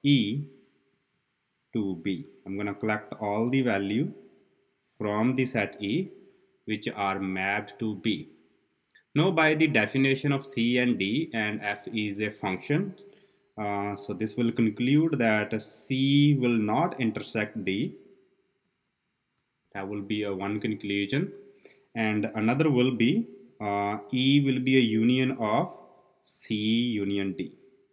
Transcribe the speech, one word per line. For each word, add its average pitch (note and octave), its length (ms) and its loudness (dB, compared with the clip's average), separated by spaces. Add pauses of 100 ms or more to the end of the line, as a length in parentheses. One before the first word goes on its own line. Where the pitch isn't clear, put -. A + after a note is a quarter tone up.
E C#3 420 4 (1300)
to G2 280 -2
B. F2 240 -4 (200)
I'm G2 100 -8
gonna G2+ 180 -4
collect G#2+ 460 -4
all G#2+ 300 0
the C3+ 120 2
value G#2+ 500 0 (840)
from A2 380 0
the C3 80 2
set A2 380 -2
E C#3+ 280 -2 (540)
which G#2+ 300 -4
are G2 240 -2
mapped G2 640 -2
to A2 160 -4
B. F2 340 -4 (840)
Now, F3 180 4
by D#3 220 4
the D#3 120 2
definition C3+ 680 2
of C#3 140 -2
C A#2+ 320 0
and B2 200 2
D, A#2 360 -2
and G#2+ 260 -4
F G#2 320 -6
is G#2 280 -4
a G#2+ 100 -2
function, C#3+ 640 -4 (640)
uh, G2+ 380 -4
so - 180 -10
this A2 220 -4
will A#2 160 2
conclude C3 640 2
that G#2+ 420 2
C C#3 800 4
will A#2+ 160 2 (160)
not D#3 280 0
intersect G#2+ 640 -2
D. G2+ 320 -2 (1800)
That G2 140 -8
will G#2 140 -6
be G#2 200 -4
a G2+ 100 -2
one G2+ 280 -4
conclusion. G#2 720 -2 (600)
And G#2+ 420 0
another C3 340 2
will B2 220 4
be, C3+ 340 2 (340)
uh, G2+ 380 -2 (140)
E C3+ 340 4
will B2+ 140 0
be C3 160 4
a C3 40 8
union B2 600 2
of A#2 320 0 (500)
C - 320 -8
union G#2 840 0
D. F2+ 160 -8 (400)